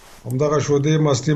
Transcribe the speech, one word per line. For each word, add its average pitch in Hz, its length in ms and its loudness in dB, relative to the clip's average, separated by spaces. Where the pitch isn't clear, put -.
همدغه 143 340 -2
شودې 143 380 0
مستې 143 280 0